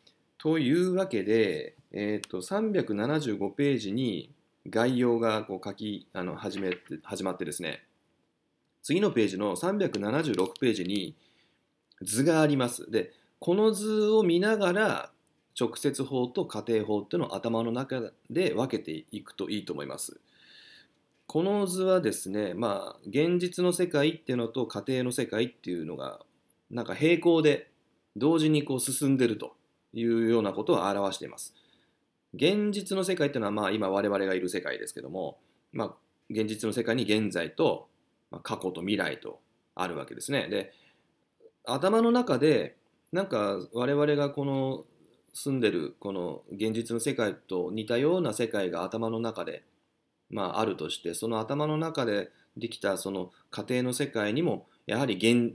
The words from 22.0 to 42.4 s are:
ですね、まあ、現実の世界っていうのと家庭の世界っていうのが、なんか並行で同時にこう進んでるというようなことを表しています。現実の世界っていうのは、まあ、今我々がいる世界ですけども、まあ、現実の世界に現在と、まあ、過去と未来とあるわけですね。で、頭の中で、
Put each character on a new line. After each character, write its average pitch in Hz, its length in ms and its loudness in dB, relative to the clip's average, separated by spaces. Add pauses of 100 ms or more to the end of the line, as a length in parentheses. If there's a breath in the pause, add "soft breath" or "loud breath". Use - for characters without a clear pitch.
で 113 120 2
す - 180 -4
ね、 101 240 -2
ま 98 420 -2
あ、 - 100 -20
現 156 320 2
実 180 240 -2
の 180 100 4
世 175 140 2
界 156 300 2
っ - 20 -18
て - 140 -4
い - 20 0
う 123 40 0
の 113 100 -2
と 123 180 -2
家 - 220 -6
庭 131 160 0
の 123 80 0
世 123 140 -2
界 110 180 0
っ 123 100 -2
て - 160 -10
い 85 100 -4
う 80 40 -6
の 80 120 -8
が、 67 240 -10 (500)
な 117 120 -6
ん - 40 -8
か - 80 -6
並 160 260 4
行 165 220 6
で - 280 4 (460)
同 151 220 4
時 156 120 6
に 147 140 4
こ 135 120 -2
う 123 40 -2
進 135 300 2
ん 135 80 6
で 123 100 6
る 107 80 -2
と - 180 -10 (380)
い 113 120 -4
う 117 240 4
よ 117 120 6
う - 20 4
な 98 100 0
こ 104 120 -4
と 175 80 2
を 101 160 4
表 98 260 0
し - 40 -8
て 73 80 -10
い - 20 -14
ま - 100 -14
す。 - 160 -12 (800 soft breath)
現 208 380 2
実 196 240 -4
の 190 80 0
世 185 100 0
界 151 140 2
っ - 20 -4
て 135 60 -4
い - 20 -2
う - 20 0
の 107 60 0
は、 101 40 0
ま 104 160 -2
あ、 95 40 0
今 104 200 0
我 101 180 2
々 98 160 2
が 95 100 0
い 90 60 0
る 90 80 -2
世 87 140 -4
界 65 160 -6
で 52 80 -12
す - 80 -10
け 57 80 -12
ど 67 80 -14
も、 87 280 -8 (340 soft breath)
ま 113 120 -4
あ、 90 100 -8 (360)
現 107 180 -2
実 107 180 -4
の 107 60 0
世 117 100 0
界 113 140 0
に 123 80 0
現 107 260 2
在 85 240 -4
と、 131 340 0 (420)
ま - 80 -14
あ、 - 20 -16
過 - 220 -6
去 92 80 -2
と 87 100 -8
未 98 160 -2
来 82 240 -2
と 50 200 -14 (340)
あ 92 120 -4
る 82 120 -6
わ 69 80 -8
け - 80 -14
で - 80 -12
す 135 100 -4
ね。 107 160 -2
で、 98 240 -4 (920 soft breath)
頭 175 360 2
の 233 100 6
中 240 280 4
で、 127 380 4 (360)